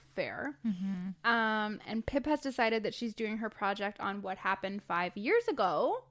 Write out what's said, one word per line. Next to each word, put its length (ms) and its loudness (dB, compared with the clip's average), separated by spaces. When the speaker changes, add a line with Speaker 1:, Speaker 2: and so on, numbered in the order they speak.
Speaker 1:
fair. 500 -4
Speaker 2:
Mm-hmm. 640 -2
Speaker 1:
Um, 560 2
and 200 -2
Pip 220 0
has 120 4
decided 440 2
that 100 -2
she's 200 -4
doing 260 -2
her 100 -4
project 500 -2
on 220 -2
what 160 -4
happened 500 -2
five 300 0
years 320 2
ago 600 2